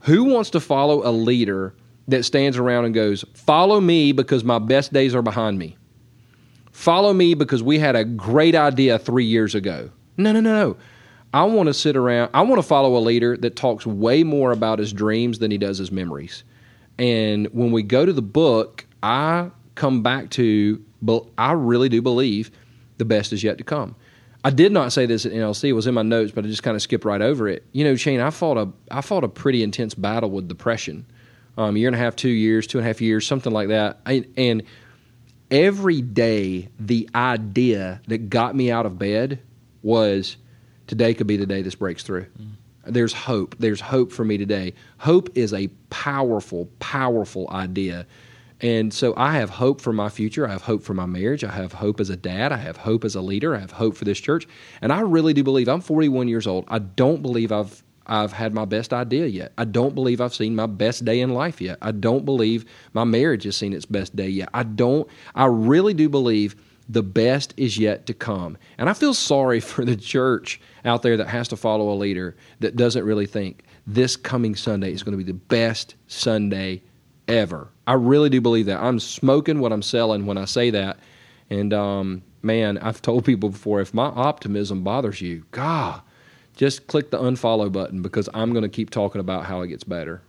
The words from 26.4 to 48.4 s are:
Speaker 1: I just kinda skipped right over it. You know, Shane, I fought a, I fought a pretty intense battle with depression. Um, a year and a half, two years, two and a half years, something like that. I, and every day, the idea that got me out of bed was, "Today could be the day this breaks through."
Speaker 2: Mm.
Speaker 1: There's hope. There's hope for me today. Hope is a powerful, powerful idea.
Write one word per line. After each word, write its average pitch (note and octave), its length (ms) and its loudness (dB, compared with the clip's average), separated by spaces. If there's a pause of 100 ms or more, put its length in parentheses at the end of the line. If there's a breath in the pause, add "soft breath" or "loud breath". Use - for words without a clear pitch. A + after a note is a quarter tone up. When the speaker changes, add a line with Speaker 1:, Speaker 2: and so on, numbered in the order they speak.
Speaker 1:
I G#2+ 60 -4
just G#2+ 120 -6
kinda G#2+ 180 -2
skipped - 260 -2
right G2+ 160 0
over A#2+ 260 0
it. - 240 -6
You C#3+ 140 0
know, C#3 100 4
Shane, C3 240 0
I B2+ 100 0
fought D#3 280 0
a, G#2 120 -2 (220)
I C3+ 100 -6
fought F#3 220 -2
a A2 60 -2
pretty B2 340 0
intense A2 320 -6
battle G#2+ 340 -2
with F#2+ 180 -6
depression. G2 580 -6 (520 soft breath)
Um, G#2+ 180 0
a G#2 40 0
year A#2 80 2
and B2 80 0
a A#2 40 -4
half, A#2+ 160 -2
two C3 140 -2
years, A2 380 2
two - 100 -4
and A#2 80 -2
a A#2 40 0
half A2 120 -4
years, A2 240 0
something B2+ 280 -2
like G#2 160 -2
that. G#2+ 360 0
I, C3 200 0 (100)
and A#2 280 0 (840 soft breath)
every F#3 520 2
day, G#2 640 0 (120)
the A2 360 -2
idea A2 920 0
that A2 220 -4
got A#2+ 260 0
me B2+ 160 2
out A#2 140 0
of F#2 140 -6
bed A2+ 400 -2 (420)
was, G#2+ 540 2 (520 soft breath)
"Today A#2 260 2
could A2+ 140 -2
be G#2 100 2
the G2 80 -2
day G2 160 -4
this F#2 140 -8
breaks F#2 280 -6
through." F#2 220 -6 (160)
Speaker 2:
Mm. G#2+ 100 -16 (340)
Speaker 1:
There's A#2 280 0
hope. G#2+ 460 -4
There's A2 220 0
hope C3 300 0
for - 120 -6
me G#2+ 140 0
today. G2 360 -4 (260 soft breath)
Hope F3 360 2
is A2+ 180 0
a G2 140 -4 (220)
powerful, A2+ 800 -4 (100)
powerful A#2 720 -4
idea. F#2 560 -6 (540 soft breath)